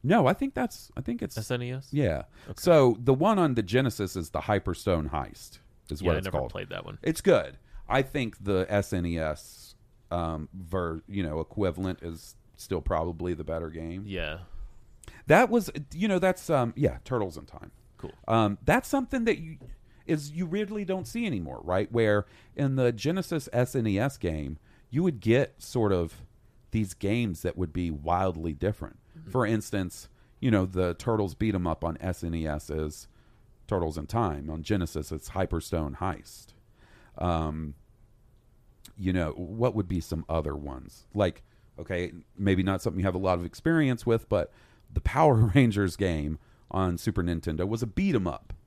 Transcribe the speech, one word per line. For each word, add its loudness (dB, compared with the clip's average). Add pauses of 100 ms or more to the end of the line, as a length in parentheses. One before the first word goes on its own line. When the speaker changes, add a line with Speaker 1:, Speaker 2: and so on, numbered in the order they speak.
Speaker 1:
No, 6
I 6
think -4
that's, -4
I -6
think -6
it's -8
Speaker 2:
S -10
N -2
E -6
S? -10
Speaker 1:
Yeah. 2 (240)
Speaker 2:
Okay. -10
Speaker 1:
So 8
the 6
one 4
on 4
the 2
Genesis 0
is -4
the -4
Hyperstone 0
Heist, -8 (320)
is -6
Speaker 2:
Yeah, 2
Speaker 1:
what 4
Speaker 2:
I 2
Speaker 1:
it's -4
Speaker 2:
never -2
Speaker 1:
called. -2
Speaker 2:
played -10
that -10
one. -14
Speaker 1:
It's -2
good. 4 (300)
I 2
think -4
the 2
S 0
N 0
E -2
S, -8 (360)
um, -4
ver-, -4
you -2
know, -2
equivalent -2
is -12 (200)
still -4
probably -2
the -8
better -4
game. -10
Speaker 2:
Yeah. -6 (840)
Speaker 1:
That 6
was, 2 (220)
you 0
know, 2
that's, 0
um, 2
yeah, 2
Turtles -2
in -14
Time. -20 (240)
Speaker 2:
Cool. -12 (160)
Speaker 1:
Um, 2
that's 2
something -2
that 2
you, -12 (500)
is, -2
you -4
really -4
don't -4
see -4
anymore, -4
right? 0
Where 4 (280)
in 0
the 4
Genesis -2
S 2
N 2
E 4
S 0
game, -4 (320)
you 0
would 0
get 2
sort 0
of 0 (480)
these -2
games 0
that -2
would -2
be -2
wildly 0
different. -4 (200)
Speaker 2:
Mm-hmm. -16
Speaker 1:
For 2
instance, -2 (320)
you 2
know, 4
the 0
Turtles -2
beat 0
'em 0
up -2
on -4
S -4
N -4
E -2
S -6
is -6 (580)
Turtles 0
in -8
Time. -2
On -6
Genesis, -2
it's -10
Hyperstone -2
Heist. -8 (680)
Um, -2 (1200)
you 0
know, 0
what -2
would -2
be 0
some -6
other -2
ones? -12
Like, 0 (360)
okay, -4 (240)
maybe 4
not 0
something -2
you 2
have 2
a -2
lot 2
of -4
experience 0
with, 2
but 0 (400)
the -2
Power 6
<laughs> 6
Rangers 4
game 0 (320)
on 0
Super 0
Nintendo -2
was -4
a -2
beat 0
'em 2
up. -6 (140)